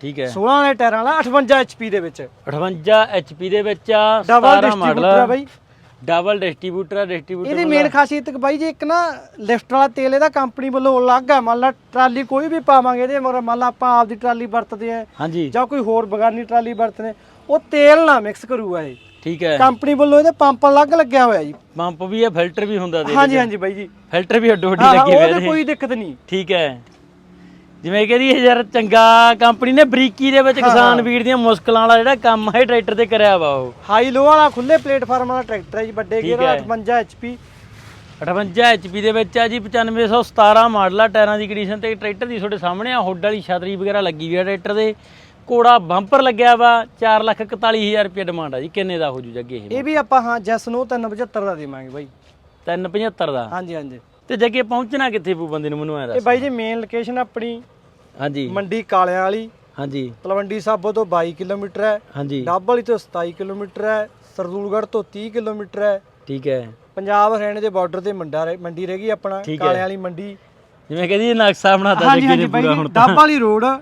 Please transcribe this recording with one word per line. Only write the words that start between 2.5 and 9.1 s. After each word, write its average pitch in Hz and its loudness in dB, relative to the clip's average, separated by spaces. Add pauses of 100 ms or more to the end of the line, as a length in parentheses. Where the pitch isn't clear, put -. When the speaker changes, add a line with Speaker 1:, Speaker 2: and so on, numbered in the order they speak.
Speaker 1:
ਐਚ 180 -6
ਪੀ 175 -10
ਦੇ 208 0
ਵਿੱਚ 208 -6
ਆ, 214 2
Speaker 2:
ਡਬਲ - -
Speaker 1:
ਸਤਾਰਾਂ 240 6
Speaker 2:
ਡਿਸਟ੍ਰੀਬਿਊਟਰ 185 0
Speaker 1:
ਮਾਡਲ। 170 2
Speaker 2:
ਆ 196 6
ਬਾਈ। 262 -2 (600)
Speaker 1:
ਡਬਲ 175 0
ਡਿਸਟ੍ਰੀਬਿਊਟਰ 180 -8
ਆ, 202 -2
ਡਿਸਟ੍ਰੀਬਿਊਟਰ 180 -8
Speaker 2:
ਇਹਦੀ 339 -2
Speaker 1:
ਵਾਲਾ। 302 0
Speaker 2:
ਮੇਨ 294 0
ਖਾਸੀਅਤ 285 0
ਇੱਕ 269 -12
ਬਾਈ 277 -2
ਜੀ, 311 -4
ਇੱਕ 311 -8
ਨਾ 330 -2 (260)